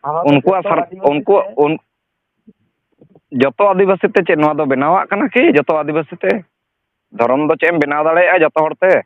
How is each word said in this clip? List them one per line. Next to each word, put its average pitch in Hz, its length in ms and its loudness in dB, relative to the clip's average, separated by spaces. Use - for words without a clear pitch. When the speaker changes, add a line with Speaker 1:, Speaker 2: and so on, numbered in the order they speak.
Speaker 1:
ᱟᱵᱚ 151 160 -4
Speaker 2:
ᱩᱱᱠᱩᱣᱟᱜ 175 440 2
Speaker 1:
ᱡᱚᱛᱚ 202 40 -6
Speaker 2:
ᱥᱟᱨ-, 156 160 -2
Speaker 1:
ᱟᱹᱫᱤᱵᱟᱹᱥᱤ 151 380 -8
Speaker 2:
ᱩᱱᱠᱩ, 196 120 0
Speaker 1:
ᱛᱮ 185 60 4
Speaker 2:
ᱩᱱ-, 147 260 0
ᱡᱚᱛᱚ 135 320 0
ᱟᱹᱫᱤᱵᱟᱹᱥᱤ 190 440 2
ᱛᱮ 202 140 2
ᱪᱮᱫ 165 160 0
ᱱᱚᱣᱟ 151 160 2
ᱫᱚ 151 120 -2
ᱵᱮᱱᱟᱣᱟᱜ 143 420 0
ᱠᱟᱱᱟ 208 200 -4
ᱠᱤ? 151 140 0
ᱡᱚᱛᱚ 147 220 0
ᱟᱹᱫᱤᱵᱟᱹᱥᱤ 151 420 -4
ᱛᱮ 190 140 -4
ᱫᱷᱚᱨᱚᱢ 120 320 0
ᱫᱚ 160 120 0
ᱪᱮᱫ 160 120 0
ᱮᱢ 170 100 0
ᱵᱮᱱᱟᱣ 147 260 -2
ᱫᱟᱲᱮᱭᱟᱜᱼᱟ 170 380 2
ᱡᱚᱛᱚ 156 180 0
ᱦᱚᱲ 156 160 -2
ᱛᱮ? 185 160 2